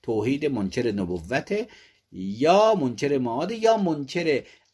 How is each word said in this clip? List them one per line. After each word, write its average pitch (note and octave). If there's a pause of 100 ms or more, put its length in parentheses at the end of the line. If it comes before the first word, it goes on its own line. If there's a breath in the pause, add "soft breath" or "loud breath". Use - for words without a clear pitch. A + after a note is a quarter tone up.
توحید، B2
منکر A2+
نبوته، G2+ (440 soft breath)
یا D3
منکر C#3
معاد، B2+
یا A3
منکر D#3+ (300 soft breath)